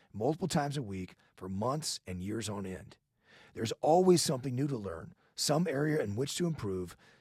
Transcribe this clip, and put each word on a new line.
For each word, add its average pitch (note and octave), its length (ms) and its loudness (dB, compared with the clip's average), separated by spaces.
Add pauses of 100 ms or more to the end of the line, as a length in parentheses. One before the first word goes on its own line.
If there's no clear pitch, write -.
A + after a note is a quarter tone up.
(120)
multiple C#3+ 340 0
times C#3+ 300 0
a D3 60 -4
week F#2+ 320 -8 (200)
for F#2 140 -12
months A#2+ 580 -2
and F2+ 140 -6
years G#2 280 -6
on G2+ 160 -6
end. - 320 -12 (580)
There's A2+ 260 -4
always F3 420 8
something C3 320 -2
new C#3 140 0
to C#3 80 -2
learn, F#2+ 380 -8 (200)
some D#3 320 2
area D3+ 340 0
in G#2 140 -2
which C3+ 220 -2
to F3 100 0
improve, F#2+ 500 -4 (240)